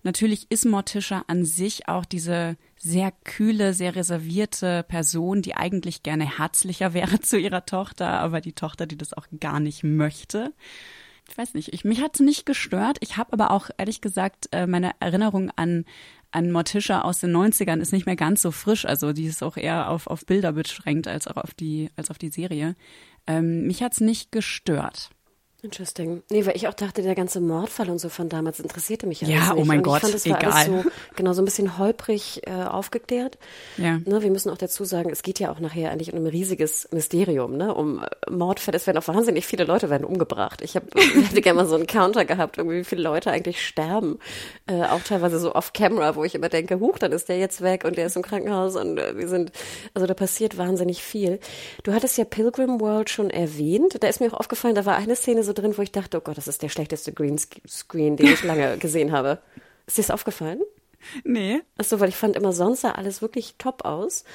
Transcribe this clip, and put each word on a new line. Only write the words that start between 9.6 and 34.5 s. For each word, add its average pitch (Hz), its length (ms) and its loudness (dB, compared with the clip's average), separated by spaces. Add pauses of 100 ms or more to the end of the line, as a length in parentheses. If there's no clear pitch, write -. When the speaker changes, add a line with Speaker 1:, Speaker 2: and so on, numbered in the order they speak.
Speaker 1:
nicht 151 240 -2
möchte. 156 680 0 (800)
Ich - 80 -12
weiß 240 160 -8
nicht, - 180 -8
ich, 175 120 -6
mich 220 180 2
hat's 302 160 0
nicht 285 280 6
gestört. 247 540 0
Ich - 160 -8
hab 214 160 -2
aber 214 200 4
auch, 196 260 0
ehrlich 202 220 -4
gesagt, 190 500 -4
äh, 175 160 0
meine 180 320 2
Erinnerung 190 560 2
an, 170 300 0 (480)
an 170 180 2
Morticia 180 520 0
aus - 180 -2
den 175 100 0
neunzigern 175 500 4
ist 165 120 -2
nicht 190 140 2
mehr 185 100 0
ganz 170 260 2
so 175 80 0
frisch. 214 360 0
Also 143 260 0
die 156 140 -2
ist 160 180 -4
auch - 120 -6
eher 165 320 -2
auf, 165 200 -4
auf - 180 -8
Bilder 185 260 2
beschränkt 156 540 -2
als 135 220 -6
auch - 80 -10
auf - 180 -8
die, 156 400 -4
als - 160 -8
auf 160 80 -14
die 160 120 -8
Serie. 165 440 -4 (540)
Ähm, 165 400 0
mich 185 160 -2
hat's 247 160 -2
nicht 220 320 2
gestört. - 800 -2 (540)
Speaker 2:
Interesting. 175 640 -8
Nee, 214 160 4
weil 185 120 2
ich 196 100 -4
auch 208 80 -2
dachte, 202 280 -4
der 185 120 2
ganze 185 260 -2
Mordfall 175 480 0
und 175 120 -2
so 175 80 -6
von 170 200 -4
damals 160 300 -2
interessierte 170 480 -6
mich 165 160 -4
alles 156 100 2
Speaker 1:
Ja, 165 220 4
Speaker 2:
nicht. 156 80 4
Speaker 1:
oh - 20 4
mein 151 140 6
Speaker 2:
Und 143 80 4
ich 143 60 4
Speaker 1:
Gott, 151 80 4
Speaker 2:
fand, 214 140 4
es 202 140 0
war 170 140 2
alles 151 240 4
Speaker 1:
egal. 185 160 2
Speaker 2:
so, 339 80 2 (240)
genau, 185 200 2
so 185 60 2
ein 190 40 4
bisschen 196 340 0
holprig, 208 680 0
äh, 185 160 -4
aufgeklärt. 247 720 -4 (380)
Speaker 1:
Ja. 165 280 0
Speaker 2:
Ne, 208 200 2
wir 196 80 4
müssen 196 180 0